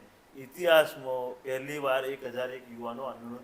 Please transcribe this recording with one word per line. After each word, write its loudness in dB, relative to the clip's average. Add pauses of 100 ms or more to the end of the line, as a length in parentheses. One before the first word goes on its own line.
(360)
ઇતિહાસમાં 2
પહેલી -6
વાર 2
એક -8
હજાર -6
એક -16
યુવાનો -10
આંદોલનનો -10